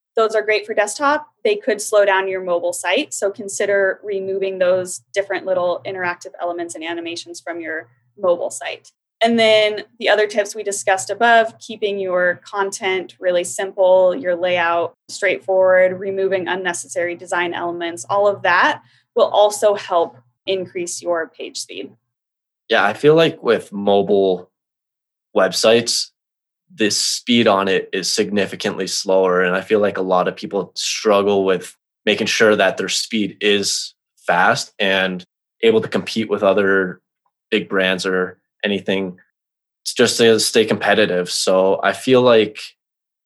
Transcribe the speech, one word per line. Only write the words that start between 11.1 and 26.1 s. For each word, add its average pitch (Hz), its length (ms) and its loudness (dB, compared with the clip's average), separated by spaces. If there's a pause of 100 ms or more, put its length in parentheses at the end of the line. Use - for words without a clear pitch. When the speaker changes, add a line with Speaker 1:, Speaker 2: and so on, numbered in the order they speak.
Speaker 1:
keeping 214 400 -6
your 180 460 -2
content 196 760 -4
really 180 260 0
simple, 185 680 2
your 180 220 -4
layout 170 600 -2 (120)
straightforward, 185 920 2
removing 190 480 -2
unnecessary 175 680 -6
design 175 380 -4
elements, 175 560 -8
all 202 180 2
of - 140 -2
that 185 400 2 (340)
will 233 120 2
also 208 480 2
help 175 420 -2 (280)
increase 180 560 -6
your 170 260 -4
page - 300 -16
speed. - 380 -14 (760)
Speaker 2:
Yeah, 110 140 2
I 101 100 2
feel 147 220 4
like 165 260 2
with 110 300 0
mobile 98 800 2 (840)
websites, 104 760 2 (640)